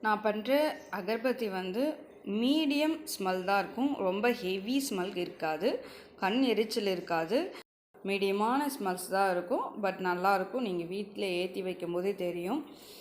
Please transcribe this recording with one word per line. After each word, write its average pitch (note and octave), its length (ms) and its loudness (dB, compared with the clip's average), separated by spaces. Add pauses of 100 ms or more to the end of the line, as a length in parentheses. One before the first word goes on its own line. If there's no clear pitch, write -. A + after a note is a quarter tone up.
நான் G#3+ 200 2
பண்ற B3 600 2 (100)
அகர்பத்தி A3 580 0
வந்து F#3+ 460 0 (300)
மீடியம் D4 800 2 (100)
ஸ்மெல் F#3 260 0
தான் G3 200 4
இருக்கும், C4+ 340 0
ரொம்ப G3+ 340 2
ஹெவி A3+ 580 -2
ஸ்மெல் F#3+ 280 -2
இருக்காது, F3 680 -2 (320)
கண் G#3 240 2
எரிச்சல் A3 440 2
இருக்காது, F3 720 0 (480)
மீடியமான G3+ 760 2
ஸ்மெல்ஸ் F3+ 300 -4
தான் F#3+ 220 4
இருக்கும். G#3 520 -2
But F#3 140 0
நல்லா F#3 380 2
இருக்கும், F#3 260 -2
நீங்க F3+ 220 -2
வீட்ல G3+ 420 -4
ஏத்தி F#3 360 -2
வைக்கும் F3 300 -4
போதே F3+ 240 0
தெரியும். F3+ 500 -4 (360)